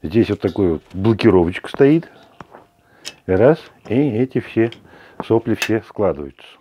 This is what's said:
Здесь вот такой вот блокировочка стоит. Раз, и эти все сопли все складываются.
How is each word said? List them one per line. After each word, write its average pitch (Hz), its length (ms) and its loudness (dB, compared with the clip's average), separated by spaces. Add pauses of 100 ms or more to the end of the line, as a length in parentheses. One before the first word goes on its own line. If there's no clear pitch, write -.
Здесь 95 280 0
вот 101 100 -4
такой 92 320 -2
вот 76 100 -6 (100)
блокировочка 95 760 0
стоит. 151 420 2 (1160)
Раз, 110 320 4 (280)
и 107 80 -4
эти 131 460 -2
все 113 300 -2 (540)
сопли 113 300 0
все 107 280 -4
складываются. 73 640 -6 (140)